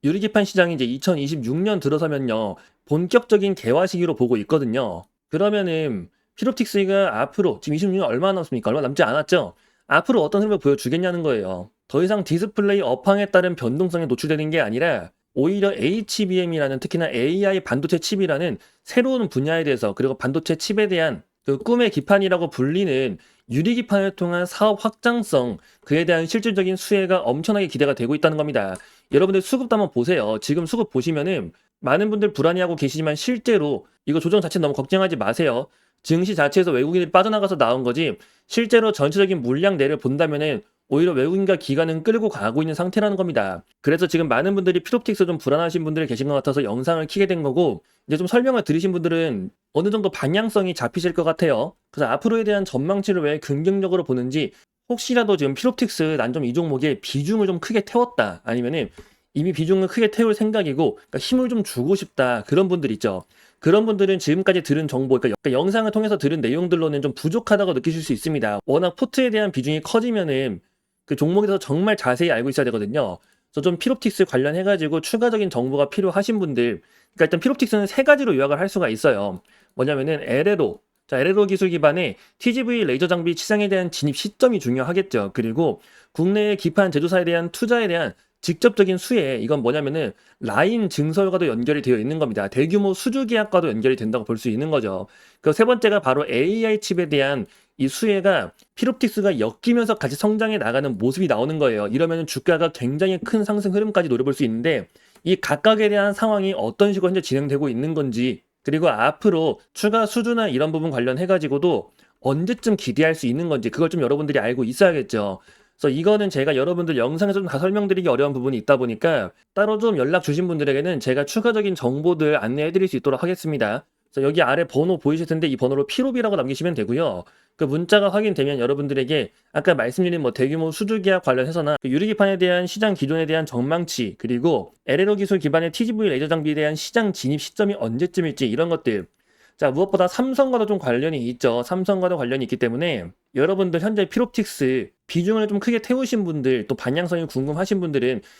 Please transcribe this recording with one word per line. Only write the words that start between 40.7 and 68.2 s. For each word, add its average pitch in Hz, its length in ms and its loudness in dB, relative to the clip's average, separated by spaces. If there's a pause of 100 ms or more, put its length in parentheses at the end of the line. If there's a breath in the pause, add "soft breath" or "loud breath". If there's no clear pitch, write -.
오히려 165 240 2
외국인과 180 440 2
기관은 160 460 -2
끌고 220 260 2
가고 113 340 -2
있는 156 120 -4
상태라는 196 420 0
겁니다. 113 480 -2 (160)
그래서 165 260 2
지금 165 220 0
많은 147 260 2
분들이 180 260 0
필옵틱스 220 440 0
좀 170 140 0
불안하신 160 440 0
분들이 156 240 -2
계신 120 220 0
것 147 60 2
같아서 139 280 0
영상을 131 440 -2
켜게 196 200 0
된 170 160 -2
거고, 135 400 0 (240)
이제 151 120 -2
좀 180 80 -4
설명을 247 380 2
들으신 165 280 0
분들은 160 560 -2 (240)
어느 170 160 0
정도 208 220 0
방향성이 190 640 0
잡히실 165 400 -2
것 170 100 0
같아요. 156 480 0 (180)
그래서 131 200 -2
앞으로에 220 340 0
대한 202 220 0
전망치를 185 560 -2
왜 147 160 0
긍정적으로 180 640 0
보는지, 127 480 -2 (380 soft breath)
혹시라도 226 480 2
지금 139 160 0
필옵틱스 165 640 0
난 120 160 -2
좀 151 100 -2
이 120 80 -2
종목에 147 480 0
비중을 196 460 -2
좀 175 140 -2
크게 220 200 -2
태웠다, 160 640 0
아니면은 120 460 -2 (420 loud breath)
이미 160 220 0
비중을 180 340 2
크게 220 220 2
태울 220 240 2
생각이고, 208 600 0
그러니까 - 220 -8
힘을 254 300 0
좀 220 160 0
주고 143 300 -2
싶다, 123 520 -2
그런 185 220 2
분들 160 240 -2
있죠. 98 320 -4 (340 soft breath)
그런 208 280 4
분들은 196 320 2
지금까지 185 440 2
들은 151 240 0
정보, 131 320 2
그러니까 123 120 0
여-, 101 100 -2
그러니까 131 180 0
영상을 208 340 0
통해서 214 260 0
들은 147 240 0
내용들로는 160 580 0
좀 135 140 -2
부족하다고 196 580 0
느끼실 160 300 -2
수 151 100 -4
있습니다. 110 540 -2